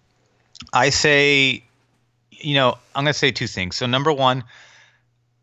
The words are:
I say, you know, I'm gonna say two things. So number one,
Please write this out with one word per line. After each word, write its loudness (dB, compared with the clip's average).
I 2
say, 2
you -6
know, 2
I'm -4
gonna 0
say 0
two -6
things. -8
So -6
number 0
one, 0